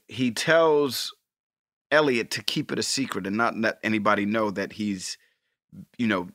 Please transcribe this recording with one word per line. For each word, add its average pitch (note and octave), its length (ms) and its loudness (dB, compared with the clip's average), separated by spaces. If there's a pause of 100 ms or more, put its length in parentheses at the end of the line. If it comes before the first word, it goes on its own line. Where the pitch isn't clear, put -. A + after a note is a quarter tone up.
he A#2+ 240 -2
tells D3+ 840 2 (760)
Elliot C#3 400 4
to - 100 -6
keep - 300 -4
it - 80 -2
a - 20 -2
secret A2 420 -4
and G2 120 -4
not A2+ 200 0
let A2 280 0
anybody G#2 420 2
know G#2+ 260 0
that F#2+ 220 -6
he's, G2+ 420 -6 (840)
you A#2+ 80 0
know, F#2 280 0